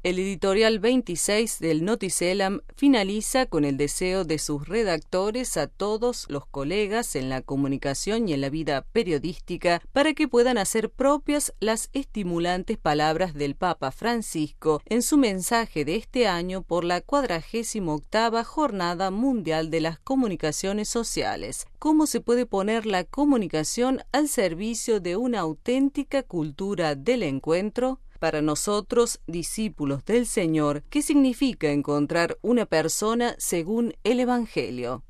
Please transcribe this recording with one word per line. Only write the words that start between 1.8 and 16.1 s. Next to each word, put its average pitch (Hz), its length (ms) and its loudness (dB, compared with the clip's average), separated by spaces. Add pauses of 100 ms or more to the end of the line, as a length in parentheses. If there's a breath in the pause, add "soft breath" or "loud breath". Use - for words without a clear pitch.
Noticelam 196 760 0 (160)
finaliza 233 720 2
con 156 180 0
el 139 140 0
deseo 185 480 0
de 156 120 -2
sus 147 300 -4
redactores 208 880 -2
a 147 120 0
todos 220 600 -2
los 143 180 -6
colegas 196 720 -2
en 131 140 -2
la 131 120 -2
comunicación 139 880 -2
y 156 60 0
en 135 80 0
la 139 80 -2
vida 151 420 -2
periodística 170 920 -2 (120)
para 285 200 4
que 302 140 0
puedan 240 300 4
hacer 214 320 0
propias 294 720 0
las 220 320 -2
estimulantes 180 840 -2
palabras 156 560 2
del 143 220 -2
Papa 160 360 -2
Francisco 160 960 -2
en 233 160 2
su 311 120 2
mensaje 214 720 2
de 160 100 0
este 226 320 0